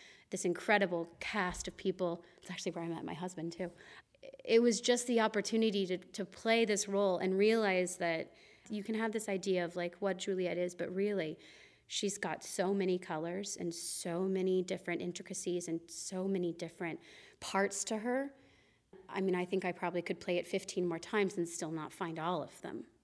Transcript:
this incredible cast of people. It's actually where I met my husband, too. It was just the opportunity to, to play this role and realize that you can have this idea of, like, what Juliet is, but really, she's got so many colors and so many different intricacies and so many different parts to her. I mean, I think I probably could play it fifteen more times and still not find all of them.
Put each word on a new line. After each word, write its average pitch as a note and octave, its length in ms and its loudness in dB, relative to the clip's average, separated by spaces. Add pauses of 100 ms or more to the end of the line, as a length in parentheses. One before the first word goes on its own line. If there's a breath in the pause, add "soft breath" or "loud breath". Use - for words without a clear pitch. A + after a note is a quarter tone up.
(300 loud breath)
this - 140 -2
incredible F3+ 640 2 (100)
cast - 480 -2
of - 100 -8
people. F3+ 460 -2 (180 soft breath)
It's - 100 -14
actually F3+ 220 -6
where E3+ 120 -6
I E3 40 -4
met E3 160 -6
my - 100 -6
husband, E3+ 380 -6
too. F3 200 -6 (720 loud breath)
It A3+ 180 8
was A#3 180 6
just A#3+ 280 2
the A#3+ 100 6
opportunity G#3+ 680 4
to, F3+ 100 0
to F#3 280 -8
play A3+ 400 2
this G3+ 240 2
role G3 300 4
and F#3+ 180 2
realize G3+ 600 4
that E3 340 0 (380 soft breath)
you G#3 160 -4
can A3 100 -2
have A3 160 0
this G#3 180 -4
idea F#3 360 2
of, E3+ 100 -4
like, F3 240 -4
what F#3+ 200 0
Juliet F#3 400 0
is, F3+ 180 -2
but F3+ 180 -4
really, F#3+ 440 0 (500 soft breath)
she's G3 300 -2
got - 260 -4
so F#3+ 280 0
many F#3 260 2
colors F3 600 -6
and E3+ 160 -4
so - 480 -4
many F#3 400 2
different F3+ 400 -2
intricacies F3 640 -4
and E3 220 -2
so F#3 400 -4
many F3+ 240 0
different E3 480 -6 (400 loud breath)
parts G3 440 2
to A3 140 -2
her. B3+ 320 0 (800 soft breath)
I - 120 -4
mean, F#3+ 140 2
I F3+ 100 2
think F#3 200 0
I F3+ 80 0
probably F3 300 -2
could E3+ 180 -4
play F3+ 160 0
it E3+ 100 0
fifteen F#3 400 -2
more E3 140 -2
times G3 360 0
and E3+ 120 0
still D#3+ 240 -6
not D#3 200 -6
find E3 280 -4
all D#3+ 240 0
of - 180 -14
them. - 220 -8 (200)